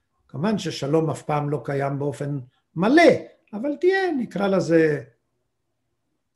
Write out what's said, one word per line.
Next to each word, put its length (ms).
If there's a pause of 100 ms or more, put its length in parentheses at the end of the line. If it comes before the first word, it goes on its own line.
(300)
כמובן 300
ששלום 520
אף 120
פעם 280
לא 140
קיים 340
באופן 400 (380)
מלא, 360 (400)
אבל 280
תהיה, 320
נקרא 360
לזה, 540 (1300)